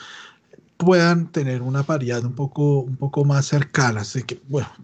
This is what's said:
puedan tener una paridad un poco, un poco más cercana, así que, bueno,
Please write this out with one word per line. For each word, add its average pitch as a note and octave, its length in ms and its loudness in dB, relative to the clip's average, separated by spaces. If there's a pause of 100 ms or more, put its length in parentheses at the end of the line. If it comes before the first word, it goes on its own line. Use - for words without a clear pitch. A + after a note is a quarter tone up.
(760)
puedan E3+ 560 4
tener C3 280 -2
una C3+ 220 -2
paridad B2 400 -2
un B2 120 -4
poco, C#3+ 440 0
un C3 160 -6
poco C#3+ 300 -2
más C#3 200 2
cercana, C#3 540 0
así A2 240 -6
que, - 240 -12
bueno, C3+ 220 -4 (140)